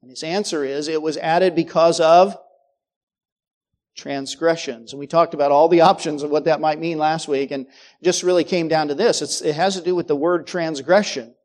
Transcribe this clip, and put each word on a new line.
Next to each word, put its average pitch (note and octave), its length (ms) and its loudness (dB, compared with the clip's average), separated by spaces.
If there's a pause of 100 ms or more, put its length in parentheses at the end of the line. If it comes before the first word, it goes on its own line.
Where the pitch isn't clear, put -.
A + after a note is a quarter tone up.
And B2 80 -20
his B2+ 140 -14
answer E3+ 400 -4
is, C#3+ 240 -6
"It D#3+ 140 -4
was D#3 160 -4
added E3+ 380 2
because E3 440 2
of F3 380 6 (1600)
transgressions." C#3 960 -6
And C#3+ 60 -14
we C#3+ 80 -12
talked E3 260 0
about C#3+ 180 0
all D3+ 160 6
the E3 140 4
options D#3+ 420 2
of D3+ 60 -6
what D3 160 -2
that D3+ 160 0
might D3+ 180 -2
mean E3 200 -6
last D#3 280 -2
week, C#3 240 -4
and C3+ 140 -8 (380)
just F3 200 0
really F3+ 200 2
came E3+ 240 -2
down D#3 220 0
to C#3+ 60 -4
this. A3+ 260 0
It's, - 200 -8
it D3+ 140 -2
has F#3+ 200 0
to F3+ 60 -8
do F3+ 140 -2
with E3+ 120 -4
the D3+ 80 0
word E3 300 0
transgression. D#3+ 880 -2 (120)